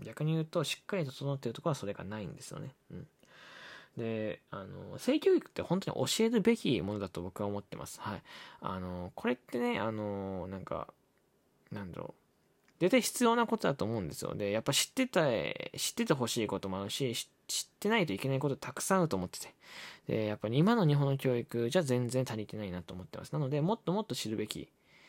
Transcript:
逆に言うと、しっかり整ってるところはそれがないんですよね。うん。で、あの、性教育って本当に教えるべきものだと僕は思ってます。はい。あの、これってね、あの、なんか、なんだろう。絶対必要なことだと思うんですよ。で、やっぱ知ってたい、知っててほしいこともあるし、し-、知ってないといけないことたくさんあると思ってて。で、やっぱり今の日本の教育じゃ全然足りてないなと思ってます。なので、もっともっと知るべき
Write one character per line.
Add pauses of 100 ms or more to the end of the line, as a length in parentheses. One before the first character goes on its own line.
逆
に
言
う
と、
し
っ
か
り
整
っ
て
る
と
こ
ろ
は
そ
れ
が
な
い
ん
で
す
よ
ね。 (180)
う
ん。 (920)
で、
あ
の、
性
教
育
っ
て
本
当
に
教
え
る
べ
き
も
の
だ
と
僕
は
思
っ
て
ま
す。
は
い。 (380)
あ
の、
こ
れ
っ
て
ね、
あ
の、
な
ん
か、 (800)
な
ん
だ
ろ
う。 (520)
絶
対
必
要
な
こ
と
だ
と
思
う
ん
で
す
よ。
で、
や
っ
ぱ
知
っ
て
た
い、
知
っ
て
て
ほ
し
い
こ
と
も
あ
る
し、
し-、 (180)
知
っ
て
な
い
と
い
け
な
い
こ
と
た
く
さ
ん
あ
る
と
思
っ
て
て。 (540)
で、
や
っ
ぱ
り
今
の
日
本
の
教
育
じ
ゃ
全
然
足
り
て
な
い
な
と
思
っ
て
ま
す。
な
の
で、
も
っ
と
も
っ
と
知
る
べ
き (400)